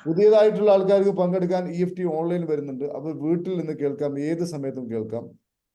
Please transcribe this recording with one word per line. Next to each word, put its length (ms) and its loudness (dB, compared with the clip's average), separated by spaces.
പുതിയതായിട്ടുള്ള 680 6
ആൾക്കാർക്ക് 380 4
പങ്കെടുക്കാൻ 600 0
ഇ 120 -2
എഫ് 160 -2
ടി 60 -6
ഓൺലൈൻ 420 -2
വരുന്നുണ്ട്. 400 -4
അപ്പൊ 260 -8
വീട്ടിൽ 460 -2
നിന്ന് 160 -4
കേൾക്കാം, 460 -4
ഏത് 260 -2
സമയത്തും 460 -8
കേൾക്കാം. 580 -8